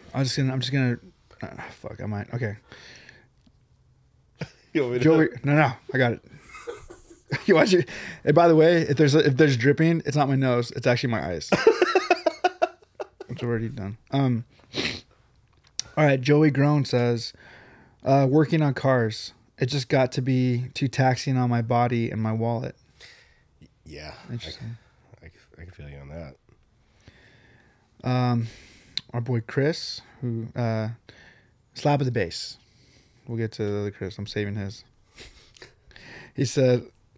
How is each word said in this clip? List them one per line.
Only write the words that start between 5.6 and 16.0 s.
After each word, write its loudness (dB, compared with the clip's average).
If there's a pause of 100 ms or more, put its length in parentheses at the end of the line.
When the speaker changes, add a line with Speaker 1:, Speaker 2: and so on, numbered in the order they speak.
Speaker 1:
I 0
got 4
it. -8
<laughs> -20 (1160)
You 6
watch 4
it. 2 (360)
And 2
by 8
the 6
way, 6
if -2
there's, 4
if 4
there's 6
dripping, 2
it's -4
not 2
my 0
nose. 0
It's -8
actually 2
my -2
eyes. -6
<laughs> 2 (1700)
It's -10
already -4
done. -10 (140)
Um, 0 (1500)
all 4